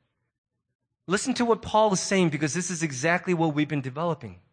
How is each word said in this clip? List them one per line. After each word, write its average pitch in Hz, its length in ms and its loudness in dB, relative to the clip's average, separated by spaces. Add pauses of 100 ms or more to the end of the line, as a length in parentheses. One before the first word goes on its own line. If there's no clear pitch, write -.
(1040)
Listen 214 280 0
to 247 100 0
what 233 180 2
Paul 220 300 2
is 185 80 2
saying, 185 300 2
because 143 240 -2
this 180 180 -4
is 160 100 -6
exactly 165 520 0
what 160 200 0
we've 147 140 0
been 147 140 -2
developing. 127 580 -6 (140)